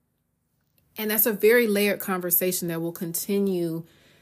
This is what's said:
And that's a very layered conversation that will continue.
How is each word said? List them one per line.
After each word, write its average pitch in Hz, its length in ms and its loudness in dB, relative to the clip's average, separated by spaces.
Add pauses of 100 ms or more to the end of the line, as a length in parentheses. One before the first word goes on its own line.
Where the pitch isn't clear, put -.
(960)
And 214 140 -4
that's 220 160 0
a 233 60 2
very 226 340 4
layered 202 340 0
conversation 180 680 -2
that 165 120 -4
will 165 120 -4
continue. 170 920 -2 (380)